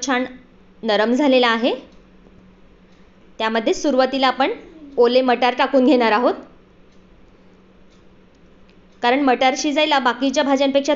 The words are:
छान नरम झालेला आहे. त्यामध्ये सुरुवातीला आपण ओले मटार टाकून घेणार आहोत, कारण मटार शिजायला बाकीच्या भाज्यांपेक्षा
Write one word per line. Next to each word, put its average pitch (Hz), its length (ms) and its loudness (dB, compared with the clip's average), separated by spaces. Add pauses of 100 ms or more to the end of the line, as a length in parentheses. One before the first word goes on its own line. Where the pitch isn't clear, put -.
छान 254 200 -2 (580)
नरम 220 300 0
झालेला 254 340 2
आहे. 226 260 -2 (1700)
त्यामध्ये 226 340 -2
सुरुवातीला 262 540 0
आपण 285 260 -2 (440)
ओले 247 240 4
मटार 247 360 0
टाकून 269 280 2
घेणार 240 260 4
आहोत, 247 220 2 (2750)
कारण 247 200 0
मटार 262 360 2
शिजायला 302 420 -2
बाकीच्या 262 440 -2
भाज्यांपेक्षा 277 520 0